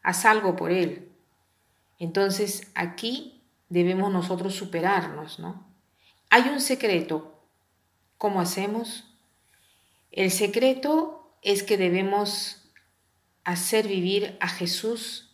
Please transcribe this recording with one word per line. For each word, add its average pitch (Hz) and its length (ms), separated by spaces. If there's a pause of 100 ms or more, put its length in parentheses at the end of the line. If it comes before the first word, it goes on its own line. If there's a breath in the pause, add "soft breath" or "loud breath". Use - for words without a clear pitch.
haz 180 220
algo 208 320
por 165 140
él". 180 400 (880)
Entonces, 196 760
aquí 226 720 (240)
debemos 185 440
nosotros 185 440
superarnos, 165 800
¿no? - 340 (580 soft breath)
Hay 254 180
un 285 120
secreto. 185 840 (720)
¿Cómo 196 220
hacemos? 202 640 (1080 soft breath)
El 190 220
secreto 262 1000 (100)
es 202 200
que 208 140
debemos 190 960 (720)
hacer 180 420
vivir 196 540
a 180 80
Jesús - 840